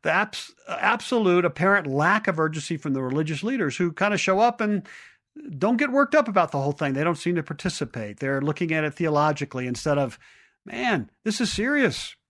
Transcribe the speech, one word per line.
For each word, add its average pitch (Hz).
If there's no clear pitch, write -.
the 156
abs-, 202
absolute 202
apparent 175
lack 165
of 165
urgency 156
from 151
the 135
religious 147
leaders 214
who 175
kinda 208
show 190
up 240
and 208
don't 220
get 269
worked 277
up 302
about 185
the 143
whole 139
thing. 143
They 139
don't 170
seem 175
to 160
participate. 123
They're 135
looking 156
at 156
it 151
theologically 147
instead 143
of, 135
"Man, 208
this 214
is 233
serious." 254